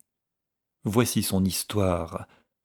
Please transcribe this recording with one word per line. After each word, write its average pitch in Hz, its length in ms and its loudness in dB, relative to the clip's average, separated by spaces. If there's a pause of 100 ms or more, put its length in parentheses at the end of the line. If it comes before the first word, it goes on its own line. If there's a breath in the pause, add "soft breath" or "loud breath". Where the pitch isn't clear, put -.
(840)
Voici 110 380 2
son 95 220 0
histoire. 90 800 -2 (380 soft breath)